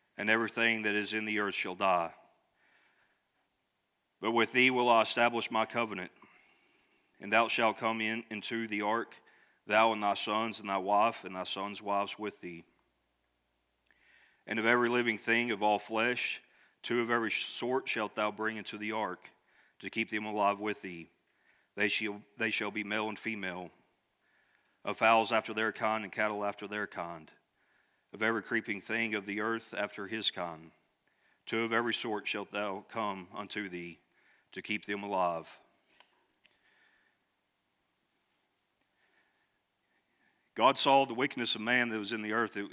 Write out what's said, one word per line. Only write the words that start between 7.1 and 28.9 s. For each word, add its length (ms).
and 100
thou 160
shalt 300
come 240
in 260
into 400
the 140
ark, 320
thou 280
and 80
thy 100
sons 480
and 80
thy 80
wife 480
and 100
thy 100
sons' 360
wives 380
with 240
thee. 220
And 120
of 80
every 240
living 260
thing 360
of 100
all 160
flesh, 640
two 180
of 100
every 200
sort 580
shalt 260
thou 160
bring 280
into 180
the 160
ark, 380
to 100
keep 220
them 160
alive 340
with 220
thee. 260
They 140
shall, 320
they 140
shall 200
be 140
male 240
and 100
female, 520
of 140
fowls 340
after 220
their 180
kind, 320
and 80
cattle 320
after 240
their 180
kind, 440
of 100
every 200
creeping 400
thing 320